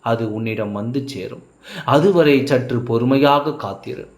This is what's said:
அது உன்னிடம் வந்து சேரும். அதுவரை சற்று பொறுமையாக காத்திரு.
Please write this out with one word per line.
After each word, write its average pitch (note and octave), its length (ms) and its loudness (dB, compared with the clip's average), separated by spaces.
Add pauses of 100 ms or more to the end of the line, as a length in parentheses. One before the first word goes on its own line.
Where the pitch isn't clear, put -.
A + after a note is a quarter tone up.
அது A#2 200 0 (100)
உன்னிடம் A2 400 -4
வந்து A#2 340 -4
சேரும். - 360 -12 (420)
அதுவரை D3+ 600 4
சற்று A#2+ 340 0
பொறுமையாக C#3 760 2
காத்திரு. - 500 -10 (120)